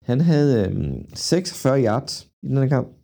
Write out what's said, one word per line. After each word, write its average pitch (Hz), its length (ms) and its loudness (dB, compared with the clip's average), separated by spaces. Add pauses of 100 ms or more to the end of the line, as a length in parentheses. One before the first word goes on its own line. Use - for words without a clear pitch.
(100)
Han 127 100 0 (100)
havde, 143 240 4 (100)
øhm, 92 500 -6 (140)
seksogfyrre 139 600 0
yards 120 240 -2 (320)
i - 40 -8
den 131 140 -2
her 131 140 0
kamp. 131 120 -2 (160)